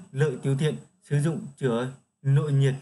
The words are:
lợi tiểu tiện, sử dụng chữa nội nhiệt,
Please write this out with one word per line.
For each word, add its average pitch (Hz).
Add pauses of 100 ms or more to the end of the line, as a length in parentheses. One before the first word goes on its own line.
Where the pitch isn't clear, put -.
(120)
lợi 135
tiểu 135
tiện, 151 (260)
sử 147
dụng 151 (180)
chữa 123 (340)
nội 143
nhiệt, 135